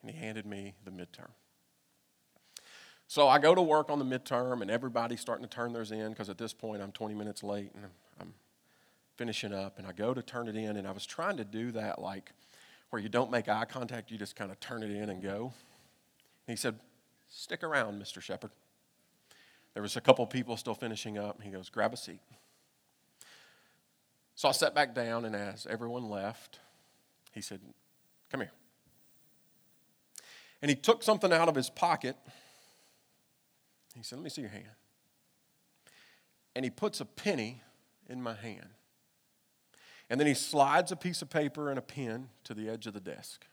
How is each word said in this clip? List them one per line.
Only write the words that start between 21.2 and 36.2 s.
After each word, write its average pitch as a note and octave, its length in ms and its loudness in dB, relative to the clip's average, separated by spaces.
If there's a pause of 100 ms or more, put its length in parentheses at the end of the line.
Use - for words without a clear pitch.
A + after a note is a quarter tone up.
and G#2+ 100 -16
he G2+ 60 -12
goes, F#2+ 180 -10
"Grab A2 240 2
a B2+ 40 -10
seat." F#2 240 -12 (2250)
So D#3 120 4
I C3+ 40 6
sat - 220 4
back C#3 200 4
down, A#2 300 0
and A2 100 -4
as G2+ 320 -6
everyone A#2 420 -6
left, G#2 520 -6 (720)
he G#2+ 80 -12
said, G2 200 -10 (680)
"Come B2+ 120 -4
here." - 100 -8 (2000)
And C#3+ 60 2
he C#3+ 80 8
took A3+ 260 6
something G#3 300 6
out E3 160 8
of D#3 60 4
his - 160 0
pocket. D3+ 460 2 (1800)
He A#2 80 -18
said, B2 160 -12
"Let D#3+ 60 -12
me E3 60 -8
see D3+ 120 -8
your G#2+ 80 -8
hand." G2+ 200 -14 (1800)